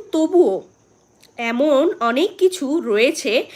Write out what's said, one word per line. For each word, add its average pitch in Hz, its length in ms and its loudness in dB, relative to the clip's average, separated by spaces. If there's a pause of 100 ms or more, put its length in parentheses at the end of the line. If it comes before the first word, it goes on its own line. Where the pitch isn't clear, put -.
(120)
তবুও 311 520 2 (760)
এমন 269 600 0
অনেক 254 380 -2
কিছু 349 420 0
রয়েছে 233 680 -2 (100)